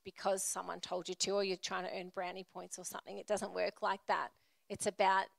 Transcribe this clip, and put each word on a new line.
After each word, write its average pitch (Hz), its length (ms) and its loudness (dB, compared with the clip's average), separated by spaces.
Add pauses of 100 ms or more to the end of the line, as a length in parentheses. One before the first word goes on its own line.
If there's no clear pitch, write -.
because 190 400 0
someone 180 380 -4
told 185 260 -4
you 180 80 -4
to - 160 0
or 202 120 4
you're 190 140 0
trying 185 280 -2
to - 80 -4
earn 180 160 -6
brownie 185 340 -6
points 185 360 -10
or 180 40 -12
something. - 340 -10
It 190 100 -10
doesn't 196 260 0
work 180 280 2
like 196 260 0
that. 156 240 2 (360)
It's - 180 -4
about 190 420 4 (120)